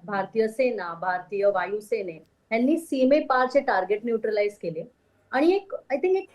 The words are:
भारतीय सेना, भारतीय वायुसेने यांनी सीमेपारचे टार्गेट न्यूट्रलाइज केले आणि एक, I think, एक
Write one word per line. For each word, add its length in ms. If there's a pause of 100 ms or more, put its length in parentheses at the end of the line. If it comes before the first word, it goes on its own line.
भारतीय 440
सेना, 460
भारतीय 520
वायुसेने 800 (260)
यांनी 260
सीमेपारचे 840
टार्गेट 440
न्यूट्रलाइज 540
केले 320 (400)
आणि 220
एक, 200 (180)
I 60
think, 200
एक 180